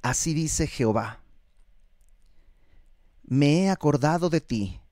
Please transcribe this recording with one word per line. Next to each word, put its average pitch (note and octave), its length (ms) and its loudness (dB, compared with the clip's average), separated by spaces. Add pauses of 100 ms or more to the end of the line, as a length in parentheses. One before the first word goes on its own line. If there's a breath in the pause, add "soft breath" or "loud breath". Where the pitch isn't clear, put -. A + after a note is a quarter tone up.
así D#3 320 -2
dice D#3 340 -2
Jehová, G#2+ 540 -2 (2000)
me D3 400 2
he G3 60 2
acordado D#3 640 0
de E3 100 0
ti G2+ 400 -6 (100)